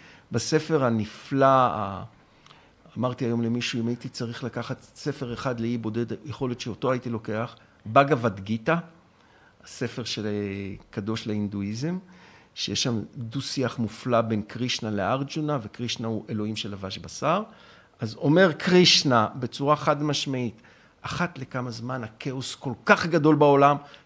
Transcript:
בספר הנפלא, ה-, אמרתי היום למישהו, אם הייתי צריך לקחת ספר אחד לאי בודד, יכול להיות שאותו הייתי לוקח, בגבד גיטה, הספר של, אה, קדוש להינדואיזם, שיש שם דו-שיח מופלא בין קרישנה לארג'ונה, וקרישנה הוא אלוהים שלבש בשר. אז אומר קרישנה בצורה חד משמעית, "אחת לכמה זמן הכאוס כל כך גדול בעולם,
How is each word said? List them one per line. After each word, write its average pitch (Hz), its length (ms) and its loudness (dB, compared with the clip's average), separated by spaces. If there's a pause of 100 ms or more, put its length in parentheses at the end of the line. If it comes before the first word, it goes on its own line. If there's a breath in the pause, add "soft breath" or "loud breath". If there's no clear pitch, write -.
(320 loud breath)
בספר 151 520 2
הנפלא, 120 600 2
ה-, 107 580 2 (960 soft breath)
אמרתי 123 260 -2
היום 117 180 0
למישהו, 120 380 -2
אם 117 80 -2
הייתי 120 200 -6
צריך 117 360 -8
לקחת 117 380 -8 (120)
ספר 131 400 -6
אחד 120 260 -4
לאי 117 180 -2
בודד, 113 280 -2 (180)
יכול 127 260 -4
להיות 120 100 -6
שאותו 127 320 -2
הייתי 123 180 -4
לוקח, 113 460 -6 (300 soft breath)
בגבד 117 540 4
גיטה, 113 380 0 (840 soft breath)
הספר 120 400 -8
של, 107 220 -6
אה, 107 40 -2 (600)
קדוש 110 360 -6
להינדואיזם, 107 720 -4 (560 loud breath)
שיש - 280 -4
שם 117 200 0 (140)
דו-שיח 127 600 -4
מופלא 117 420 0
בין 110 220 0
קרישנה 117 480 -4
לארג'ונה, 139 720 -2
וקרישנה 113 460 -6
הוא 110 220 -4
אלוהים 107 260 -4
שלבש 98 420 -8
בשר. 143 440 -2 (600 loud breath)
אז 110 120 -4
אומר 165 380 6
קרישנה 156 840 6
בצורה 139 420 0
חד 143 260 2
משמעית, 131 600 -4 (400 soft breath)
"אחת 170 360 -6
לכמה 127 320 -6
זמן 117 340 -8
הכאוס 127 500 -8
כל 127 180 -6 (140)
כך 196 200 4
גדול 156 300 6
בעולם, 143 400 6 (300 loud breath)